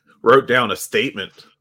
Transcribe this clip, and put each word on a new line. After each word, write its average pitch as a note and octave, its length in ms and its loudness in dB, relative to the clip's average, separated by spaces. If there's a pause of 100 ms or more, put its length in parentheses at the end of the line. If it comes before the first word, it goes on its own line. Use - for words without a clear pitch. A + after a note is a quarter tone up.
(220)
wrote A#2+ 260 4
down A#2+ 240 0
a F2+ 40 -6
statement G#2+ 720 -6 (140)